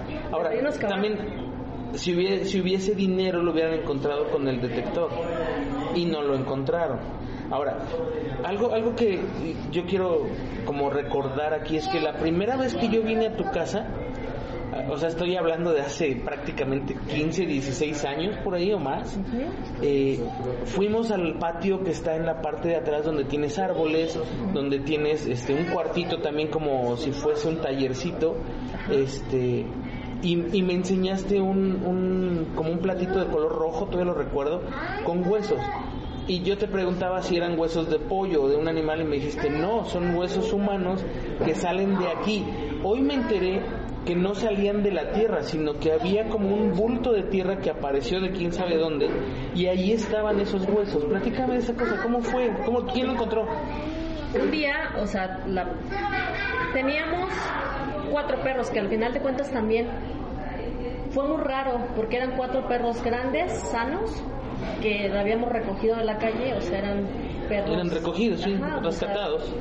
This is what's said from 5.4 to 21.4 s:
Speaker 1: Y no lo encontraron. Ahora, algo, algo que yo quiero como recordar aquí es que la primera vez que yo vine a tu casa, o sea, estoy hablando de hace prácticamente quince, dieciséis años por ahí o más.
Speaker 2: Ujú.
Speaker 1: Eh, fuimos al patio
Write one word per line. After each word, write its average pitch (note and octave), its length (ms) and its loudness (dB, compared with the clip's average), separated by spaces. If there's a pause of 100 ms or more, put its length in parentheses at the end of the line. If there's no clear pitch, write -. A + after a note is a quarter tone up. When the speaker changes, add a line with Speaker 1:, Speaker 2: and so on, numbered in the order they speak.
Speaker 1:
Y F3 100 2
no D#3 160 0
lo C#3+ 140 2
encontraron. C3+ 640 0 (520)
Ahora, C#3+ 260 -2 (680)
algo, G3+ 300 0
algo A3+ 220 0
que G3+ 240 2 (520)
yo F3 140 0
quiero F3+ 380 2 (420)
como C#3+ 240 0
recordar C#3 640 0
aquí D#3 240 -2
es D3+ 100 -2
que E3 140 0
la D3+ 120 0
primera F3 440 0
vez C4 160 0
que A3+ 160 2
yo A3 140 4
vine A3 240 2
a - 80 -2
tu F#3 160 0
casa, F3 340 -2 (1040)
o C#3+ 80 -2
sea, E3 120 0
estoy F3 260 0
hablando E3+ 360 2
de D3 100 4
hace C#3 340 0 (100)
prácticamente C3+ 720 -2 (120)
quince, D#3+ 380 0
dieciséis D3 580 -2
años D#3 400 -2
por F#3+ 120 0
ahí F3+ 180 2
o G3 60 2
más. D3 360 -2
Speaker 2:
Ujú. A#3 280 -2 (400)
Speaker 1:
Eh, C#3 360 4 (460)
fuimos G#3+ 460 2
al F3 260 0
patio F3 460 0